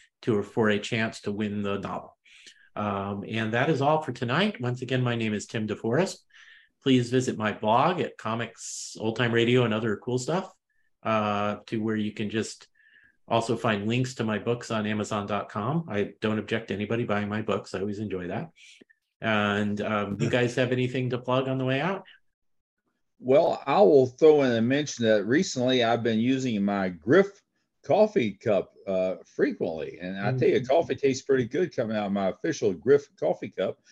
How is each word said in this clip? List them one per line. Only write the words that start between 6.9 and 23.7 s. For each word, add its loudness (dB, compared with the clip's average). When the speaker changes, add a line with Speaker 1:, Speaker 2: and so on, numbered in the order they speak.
Speaker 1:
visit 0
my -2
blog 2
at -6
Comics, -8
Old -2
Time 0
Radio, 4
and 0
other -2
cool -4
stuff, -4
uh, 0
to -4
where -2
you -4
can -6
just – -6
also 0
find -2
links -2
to -4
my -2
books -6
on -2
amazon -4
dot -4
com. -4
I -2
don't 0
object -4
to -2
anybody -2
buying -2
my -4
books. -4
I -4
always -6
enjoy -6
that. -8
And, 0
um, -2
you 0
Speaker 2:
<laughs> 2
Speaker 1:
guys 0
have 2
anything -2
to -4
plug -2
on -2
the -2
way 0
out? -4
Speaker 2:
Well, 2
I 4